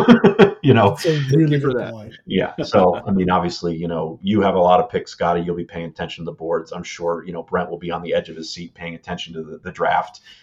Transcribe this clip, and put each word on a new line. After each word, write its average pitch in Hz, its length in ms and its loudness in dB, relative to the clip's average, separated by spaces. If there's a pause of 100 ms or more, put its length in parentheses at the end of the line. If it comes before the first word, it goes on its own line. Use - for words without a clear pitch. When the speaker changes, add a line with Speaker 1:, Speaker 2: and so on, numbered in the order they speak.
(320)
Speaker 1:
<laughs> - 320 4
you 131 100 6
know. 107 160 6
Speaker 2:
That's - 160 -2
a 165 60 4
really 143 180 -2
Speaker 3:
Thank 151 220 4
you 143 80 2
for 139 100 -2
Speaker 2:
good 123 100 0
Speaker 3:
that. 104 140 -8
Speaker 2:
point. 107 200 -18 (120)
Speaker 1:
Yeah. - 280 -2 (100)
So, 92 420 2
I 104 60 -4
mean, 92 180 2
obviously, 87 460 -2
you 85 120 -6
know, 82 340 -6
you 98 200 0
have 95 140 0
a 92 40 2
lot 90 200 6
of 85 100 -2
picks, - 220 -6
Scotty. 87 300 -2
You'll 85 140 -4
be 85 100 -8
paying 85 200 -12
attention 82 400 -12
to 82 60 -8
the 78 40 -14
boards. 82 360 -6
I'm 87 120 -10
sure, 85 420 -6
you 90 80 -10
know, 82 100 -10
Brent 90 260 -4
will 85 80 -8
be 85 140 -10
on 85 100 -6
the 82 120 -6
edge 85 160 -2
of 80 60 -16
his 80 160 -14
seat 87 220 -14
paying 85 220 -12
attention 87 380 -12
to 80 100 -10
the, 78 160 -16
the 90 120 -14
draft. - 500 -4 (220)